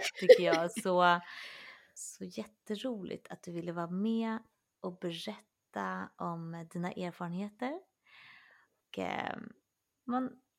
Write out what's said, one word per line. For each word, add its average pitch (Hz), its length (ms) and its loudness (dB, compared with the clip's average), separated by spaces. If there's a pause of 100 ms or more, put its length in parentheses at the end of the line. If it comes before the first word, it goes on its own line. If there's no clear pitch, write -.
(200)
tycker 190 240 12
jag, 170 280 4
så, 180 480 4 (760)
så - 300 -14
jätteroligt 208 1080 -8
att - 120 -14
du 175 100 -14
ville 170 200 -6
vara 170 180 -4
med 220 480 0 (420)
och 185 180 -8
berätta 185 1160 -8
om 170 560 -8
dina 175 200 -4
erfarenheter. 196 880 -8 (1080)
Och, - 100 -14
eh, - 380 -4 (680)
man, 254 360 -4 (180)